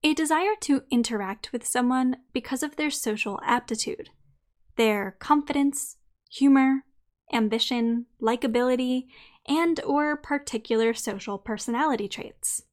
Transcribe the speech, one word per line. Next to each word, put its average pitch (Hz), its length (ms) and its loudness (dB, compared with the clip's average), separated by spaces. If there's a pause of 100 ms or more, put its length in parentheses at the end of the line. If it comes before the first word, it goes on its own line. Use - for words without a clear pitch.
A 302 100 4
desire 330 460 0
to 269 300 0
interact 208 600 -2
with 233 140 -6
someone 254 520 0 (140)
because 254 300 -4
of 294 140 -6
their 302 140 0
social 214 540 -4
aptitude, - 680 -2 (680)
their 208 420 2
confidence, 285 760 0 (340)
humor, 269 540 4 (480)
ambition, 233 760 0 (160)
likability, 254 840 2 (420)
and 330 360 2
or 294 320 0
particular 233 760 -2
social 202 420 -6
personality 233 680 -2
traits. - 560 -8 (100)